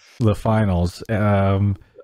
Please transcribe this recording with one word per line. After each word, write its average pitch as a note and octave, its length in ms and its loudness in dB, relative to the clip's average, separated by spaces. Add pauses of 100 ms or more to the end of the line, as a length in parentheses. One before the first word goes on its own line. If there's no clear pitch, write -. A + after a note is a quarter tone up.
(200)
the G#2+ 140 2
finals. G2 760 0
Um, G2+ 680 0 (280)